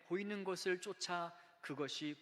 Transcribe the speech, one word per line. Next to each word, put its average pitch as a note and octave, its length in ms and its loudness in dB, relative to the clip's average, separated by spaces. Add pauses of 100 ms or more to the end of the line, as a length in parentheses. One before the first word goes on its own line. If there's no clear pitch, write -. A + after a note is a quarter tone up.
보이는 G3+ 380 0
것을 F#3 360 2
쫓아 F3 560 -2 (260)
그것이 D3 600 -2